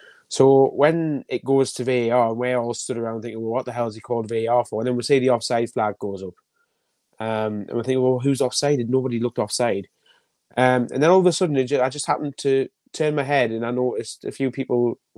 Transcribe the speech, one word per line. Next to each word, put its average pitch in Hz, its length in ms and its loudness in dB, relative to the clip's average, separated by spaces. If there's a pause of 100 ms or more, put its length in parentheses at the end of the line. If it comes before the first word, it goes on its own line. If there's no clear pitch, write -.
(280)
So 135 440 6
when 156 560 0
it 127 160 -6
goes 135 280 2
to 127 120 -8
V 120 260 0
A - 20 -
R, 120 160 4
and 113 100 -4
we're 123 180 -2
all 120 180 -2
stood - 220 -8
around 113 260 -6
thinking, 113 180 -10
"Well, 113 100 -4
what 120 140 -2
the 123 80 -8
hell 120 160 -2
is 107 80 -8
he 110 40 -14
called 117 280 -4
V 113 160 -2
A 117 80 0
R 120 120 4
for?" 110 160 -4
And 117 60 -2
then 127 80 0
we 120 80 -2
see 139 160 2
the 127 120 2
offside 117 420 0
flag 107 260 -2
goes 98 240 -8
up. 92 120 -10 (840)
Um, 110 460 -4
and - 60 -10
we're 117 100 -2
thinking, 127 200 0
"Well, 127 180 2
who's 135 200 0
offside?" 143 380 0
And 117 120 -4
nobody 127 280 0
looked 120 220 -2
offside. 107 480 -2 (680)
Um, 127 360 4
and 131 100 0
then 160 80 6
all 190 80 6
of 180 80 4
a 175 60 6
sudden, 156 240 0
it 131 80 2
ju-, 127 160 0
I 127 80 2
just 143 180 -8
happened 147 320 -2
to 135 300 2 (240)
turn 151 240 0
my 143 80 0
head 131 260 2
and 113 160 -4
I 120 60 -2
noticed 123 520 -4
a - 60 -6
few 127 220 -2
people 120 480 -2 (180)